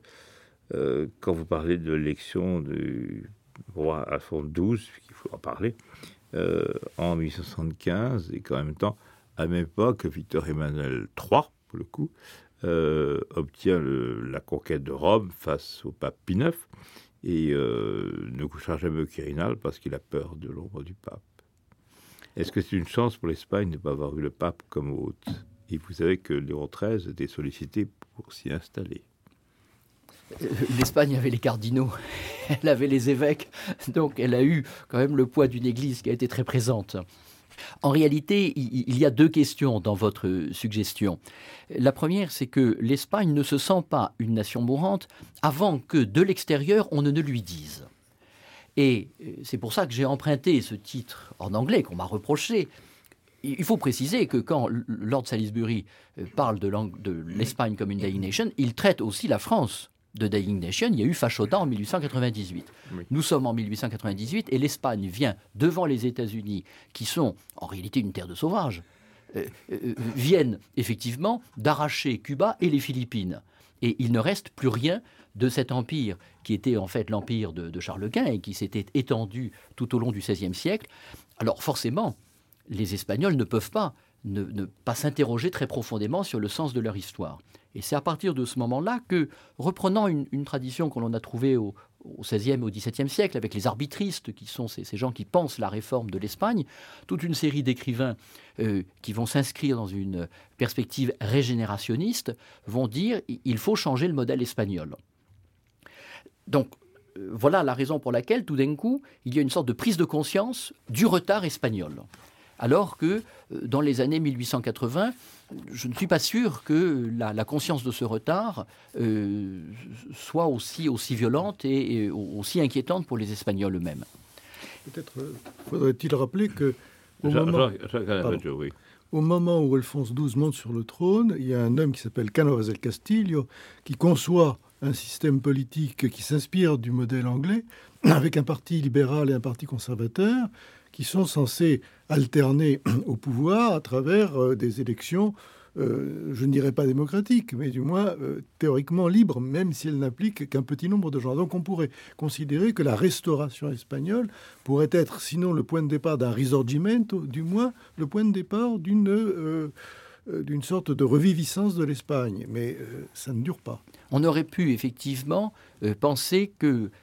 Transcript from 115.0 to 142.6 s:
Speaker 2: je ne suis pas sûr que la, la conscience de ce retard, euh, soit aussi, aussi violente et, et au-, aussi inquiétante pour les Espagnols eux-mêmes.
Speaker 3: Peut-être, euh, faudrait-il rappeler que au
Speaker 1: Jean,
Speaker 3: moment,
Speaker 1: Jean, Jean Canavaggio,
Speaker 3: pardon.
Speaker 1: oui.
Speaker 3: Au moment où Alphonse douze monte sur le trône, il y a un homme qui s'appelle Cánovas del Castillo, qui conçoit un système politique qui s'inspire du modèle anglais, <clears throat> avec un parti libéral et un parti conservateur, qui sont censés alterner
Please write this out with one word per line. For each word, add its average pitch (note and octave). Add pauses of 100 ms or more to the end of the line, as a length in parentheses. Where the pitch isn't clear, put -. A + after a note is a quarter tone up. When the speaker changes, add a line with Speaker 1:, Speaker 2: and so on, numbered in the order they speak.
Speaker 2:
je B2
ne B2
suis F#3+
pas E3+
sûr A3
que D3+
la, A2
la A2
conscience C#3+
de B2+
ce B2
retard, D3+ (340)
euh, G2+ (520)
soit E3
aussi, D3+
aussi B2+
violente C#3
et, C3+
et G#2+
au-, F#2
aussi C3
inquiétante D3
pour B2
les G#2+
Espagnols G2
eux-mêmes. E2 (800)
Speaker 3:
Peut-être, C#3+
euh, D3 (340)
faudrait-il C3+
rappeler D#3+
que C3+ (480)
au D3
Speaker 1:
Jean, D#3
Speaker 3:
moment, C3+
Speaker 1:
Jean, -
Jean A2+
Canavaggio, F2
Speaker 3:
pardon. C#2
Speaker 1:
oui. C#2+ (420)
Speaker 3:
Au D#3
moment F3
où C3
Alphonse B2+
douze C3
monte D3
sur A2+
le A2+
trône, G3+
il C3
y B2+
a B2
un A#2+
homme D3+
qui -
s'appelle A2
Cánovas C3+
del G#2+
Castillo, E3 (360)
qui C#3
conçoit E3 (240)
un C#3
système -
politique C3+
qui -
s'inspire D3+
du A#2
modèle B2
anglais, E3 (200)
<clears throat> -
avec D#3
un C#3+
parti D#3+
libéral C#3
et -
un B2+
parti B2+
conservateur, C3+ (460)
qui -
sont F#3
censés D3 (260)
alterner C#3 (140)